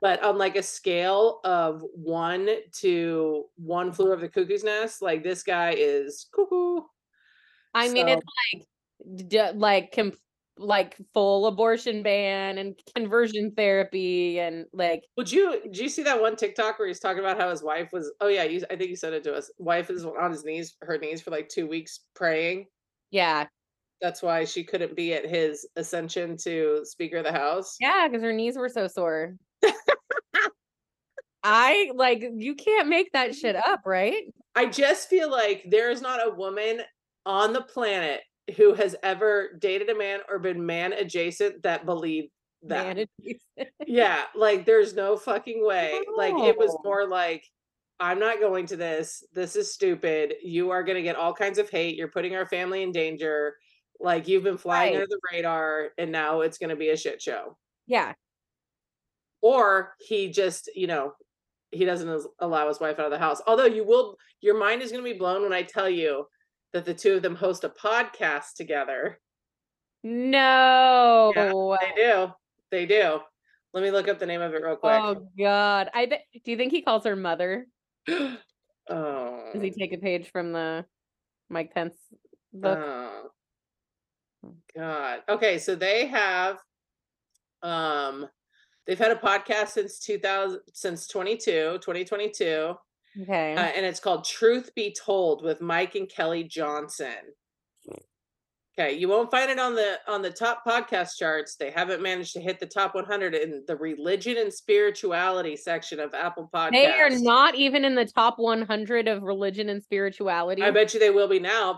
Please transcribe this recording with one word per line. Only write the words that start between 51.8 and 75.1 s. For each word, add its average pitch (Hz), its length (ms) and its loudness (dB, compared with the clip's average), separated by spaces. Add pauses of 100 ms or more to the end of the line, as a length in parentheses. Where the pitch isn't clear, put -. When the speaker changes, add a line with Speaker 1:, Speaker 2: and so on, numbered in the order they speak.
Speaker 1:
You're 160 120 -6
putting 180 260 -6
our 185 120 -2
family 185 360 -4
in 185 100 -4
danger. 156 640 -2 (440)
Like, 170 280 0
you've 190 140 4
been 185 160 -2
flying 175 360 0
Speaker 2:
Right. 190 80 0
Speaker 1:
under 196 40 -4
the 196 140 -6 (120)
radar, 160 640 -2
and 160 160 -4
now 160 280 0
it's 160 180 0
gonna 160 180 -6
be 156 140 0
a 156 60 2
shit - 260 -6
show." - 340 -8 (300)
Speaker 2:
Yeah. 175 280 0 (1300)
Speaker 1:
Or 208 600 4
he 196 300 -4
just, 185 440 -2
you 185 140 -2
know, 143 260 -4 (560)
he 180 140 0
doesn't 175 240 -2
as-, 156 180 -4 (140)
allow 156 280 0
his 147 120 -2
wife 156 180 -4
out 151 80 0
of 143 60 -2
the 151 60 -2
house. 160 280 0
Although 226 200 6
you 220 180 2
will, 214 340 2 (220)
your 208 180 4
mind 220 240 2
is 233 80 -8
gonna 247 140 -8
be 240 100 -6
blown 185 280 -2
when 196 100 0
I 180 100 0
tell 190 260 -2
you 156 380 -2 (460)
that 170 120 -4
the 175 100 -4
two 196 220 4
of 175 60 -2
them 175 140 -2
host 185 280 -2
a 156 60 -2
podcast 214 840 -2
together. 143 640 -6 (800)
Speaker 2:
No. 254 1300 6
Speaker 1:
Yeah, 202 160 4 (280)
they 190 220 2
do. 185 300 4 (400)
They 185 140 -2
do. 175 340 4 (520)
Let 185 120 -4
me 196 60 0
look 196 180 2
up 202 100 0
the 185 80 -6
name 175 140 -4
of 165 140 -4
it 156 80 -4
real 160 140 -2
quick. 220 180 2
Speaker 2:
Oh, 202 340 0 (100)